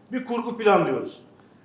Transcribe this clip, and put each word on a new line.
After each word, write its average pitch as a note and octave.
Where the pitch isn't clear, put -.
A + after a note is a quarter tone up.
bir B3+
kurgu A#3+
planlıyoruz. F3